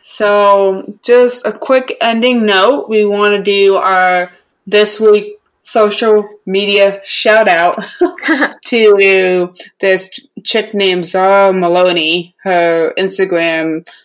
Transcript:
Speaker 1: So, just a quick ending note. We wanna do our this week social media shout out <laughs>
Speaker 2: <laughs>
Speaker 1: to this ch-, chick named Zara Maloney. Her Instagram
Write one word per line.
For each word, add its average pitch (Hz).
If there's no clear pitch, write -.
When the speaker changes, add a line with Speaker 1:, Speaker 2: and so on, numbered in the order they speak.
Speaker 1:
So, 202
just 247
a 214
quick 254
ending 233
note. 208
We 214
wanna 202
do 196
our 185
this 208
week 208
social 214
media 196
shout 214
out 175
<laughs> 311
Speaker 2:
<laughs> -
Speaker 1:
to 190
this 190
ch-, -
chick 220
named 185
Zara 190
Maloney. 175
Her 170
Instagram 165